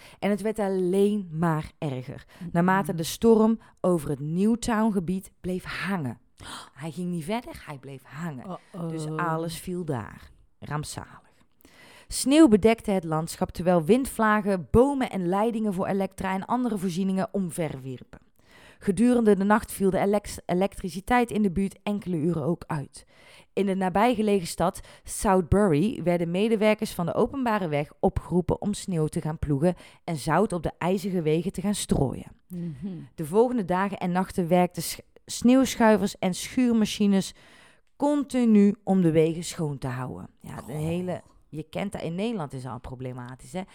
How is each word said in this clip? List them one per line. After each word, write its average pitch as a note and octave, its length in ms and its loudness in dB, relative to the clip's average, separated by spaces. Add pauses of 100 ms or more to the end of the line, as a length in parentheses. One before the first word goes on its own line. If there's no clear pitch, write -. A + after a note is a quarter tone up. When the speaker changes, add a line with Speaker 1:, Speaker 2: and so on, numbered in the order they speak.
(200)
Speaker 1:
En G3 100 -2
het G3+ 120 0
werd A3 180 -4
alleen F#3+ 720 0
maar D#3 460 0
erger. C3 480 -8 (140)
Speaker 2:
Mm-mm. F3 140 -10
Speaker 1:
Naarmate F#3 420 2
de E3 80 -4
storm A3+ 560 4 (220)
over E3 280 0
het C3+ 100 -4
Newtown-gebied G3 1120 0 (100)
bleef F#3 220 -6
hangen. D#3+ 560 -6 (540)
Hij D#3 180 -10
ging F3 180 -8
niet E3+ 140 -6
verder, A#3+ 420 -8
hij D3 120 -12
bleef C3+ 260 -16
hangen. D3 420 -12 (280)
Speaker 2:
Uh-oh. E3+ 160 -8
Speaker 1:
Dus D#3+ 180 -8
alles E3 520 -4
viel F3+ 260 -8
daar. - 440 -8 (300)
Rampzalig. - 580 -10 (880)
Sneeuw D4 400 6
bedekte A3 440 6
het F#3+ 120 0
landschap, D#3+ 460 -4
terwijl F3 360 2
windvlagen G#3+ 840 0
bomen C4 380 4
en F#3 180 -4
leidingen G#3+ 460 0
voor F3+ 140 -2
elektra F#3+ 460 -4
en F#3+ 120 -6
andere A#3+ 320 -2
voorzieningen F#3+ 540 -2
omverwierpen. C#3 880 -6 (640)
Gedurende G#3+ 540 4
de F#3 80 0
nacht G#3 280 2
viel G3 180 0
de E3+ 100 0
elek-, G3+ 460 0
elektriciteit G3 840 -2
in G#3+ 100 0
de G3 100 2
buurt G3 320 -2
enkele G3+ 320 -4
uren D#3+ 280 0
ook E3 240 -2
uit. - 380 -8 (480)
In G3 120 0
de F#3+ 100 0
nabijgelegen G3 720 2
stad - 320 -2 (240)
Southbury F#3+ 1000 2
werden E3+ 280 0
medewerkers G#3+ 600 2
van F3 140 -4
de - 80 -4
openbare G#3+ 540 0
weg D3 320 -2
opgeroepen - 640 0
om G#3 120 -2
sneeuw E3 340 -2
te - 140 -4
gaan D#3 180 -6
ploegen D3+ 360 0 (280)
en E3 120 -6
zout E3 380 0
op E3+ 100 -6
de D3+ 140 -4
ijzige F#3 440 -2
wegen D#3 300 0
te - 100 -10
gaan G3+ 140 0
strooien. - 560 -2 (160)
Speaker 2:
Mhm. E3+ 400 -10 (280)
Speaker 1:
De E3 100 -8
volgende A3 400 2
dagen F#3 320 -2
en F3+ 140 -2
nachten F3+ 360 0
werkten F3+ 360 2
sch-, - 160 -8 (260)
sneeuwschuivers A3+ 920 4
en F#3 140 0
schuurmachines G#3+ 1000 2 (600)
continu B3 880 4
om F#3+ 180 2
de E3 100 4
wegen D#3+ 320 2
schoon D3 340 -6
te C3+ 100 -8
houden. B2+ 400 -8 (140)
Ja, - 140 -16
de - 60 -12
Speaker 2:
Goh. A#2 140 -12
Speaker 1:
hele, E3+ 460 -6 (280)
je D3+ 140 -12
kent F#3+ 280 -8
dat, - 100 -10
in E3 140 -8
Nederland F#3+ 380 -6
is B2+ 120 -10
al B2 140 -10
problematisch, B2+ 760 -14
hè? F#3 80 -8 (140)